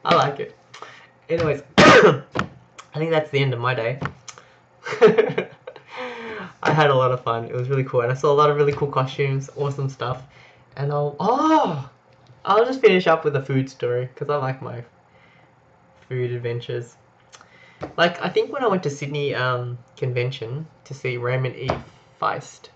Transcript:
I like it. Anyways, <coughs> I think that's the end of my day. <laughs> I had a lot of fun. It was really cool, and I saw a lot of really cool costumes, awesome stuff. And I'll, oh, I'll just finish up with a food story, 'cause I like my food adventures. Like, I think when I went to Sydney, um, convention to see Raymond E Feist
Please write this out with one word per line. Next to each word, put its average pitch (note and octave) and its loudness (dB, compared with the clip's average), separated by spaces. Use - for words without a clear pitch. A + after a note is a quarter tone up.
I E3 2
like C#3+ 2
it. - -10
Anyways, D#3+ -2
<coughs> - 0
I A#3+ 8
think D#3+ -2
that's D#3 0
the C3+ 0
end C3+ 2
of A#2 -8
my B2 0
day. A#2 -4
<laughs> - -
I - 0
had D3+ 4
a C3+ 4
lot B2+ 4
of B2 -4
fun. A#2 -2
It - -10
was B2 -4
really C3+ 0
cool, B2+ 0
and A#2+ 0
I - 0
saw C#3+ 0
a C#3+ 4
lot D3 6
of C#3+ 0
really D3 2
cool C#3+ -4
costumes, C3+ -2
awesome C#3 -4
stuff. B2+ -8
And C#3+ -4
I'll, D3 -2
oh, A#3+ 2
I'll G#3+ 4
just C4 -4
finish F#3 6
up D#3+ 2
with C#3+ -2
a C3+ 0
food C3+ -2
story, B2 -4
'cause C#3+ -8
I D3 0
like C3 -4
my A#2 -12
food B2 -4
adventures. A#2+ -8
Like, F3 0
I F3 -4
think A3+ -2
when C4+ -4
I A#3 2
went F#3 0
to C#3+ -2
Sydney, C#3+ -6
um, B2 -4
convention B2+ -4
to - -16
see B2+ -8
Raymond B2 -4
E F2+ -10
Feist - -6